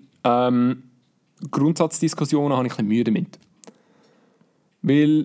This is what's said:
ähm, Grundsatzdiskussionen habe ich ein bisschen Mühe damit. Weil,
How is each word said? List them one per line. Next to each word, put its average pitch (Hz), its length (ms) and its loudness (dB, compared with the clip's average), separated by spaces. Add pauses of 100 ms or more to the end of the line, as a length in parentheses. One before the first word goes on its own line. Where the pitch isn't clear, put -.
(240)
ähm, 123 580 0 (680)
Grundsatzdiskussionen 151 1040 0
habe 127 100 0
ich 117 80 -6
ein 113 120 -4
bisschen - 20 -2
Mühe 113 160 0
damit. 107 340 -4 (1400)
Weil, 151 420 2